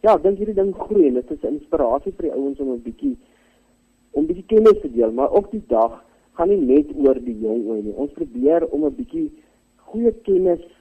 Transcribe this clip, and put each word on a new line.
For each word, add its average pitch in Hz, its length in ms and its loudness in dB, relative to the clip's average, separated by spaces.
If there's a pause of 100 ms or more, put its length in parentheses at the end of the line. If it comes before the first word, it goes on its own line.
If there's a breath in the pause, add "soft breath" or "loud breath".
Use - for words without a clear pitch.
ja, 214 120 6
ek - 80 0
dink 190 160 2
hierdie 214 160 -4
ding 196 200 0
groei 196 320 2
en 123 80 2
dit 123 160 -4
is 151 120 -8
'n 123 120 -4
inspirasie 143 580 -2
vir - 100 -12
die 160 100 -4
ouens 139 280 -4
om 135 120 -4
'n 120 100 -8
bietjie, 120 340 -6 (920 soft breath)
om 151 160 -2
bietjie 180 200 -6
kennis 214 340 6
te 131 120 -8
deel, 113 200 0
maar 127 200 -2
op 202 180 0
die 208 160 -8
dag 117 380 0 (280 soft breath)
gaan 170 160 -2
nie 202 120 2
net 143 260 4 (100)
oor 139 180 4
die 120 260 -8
jong 110 280 -2
ooi 110 140 -6
nie. 104 140 -8
Ons 143 160 -6
probeer 147 580 0
om 147 140 -2
'n 139 100 -2
bietjie 151 380 -8 (440 soft breath)
goeie 226 360 -2
kennis 185 520 0 (160)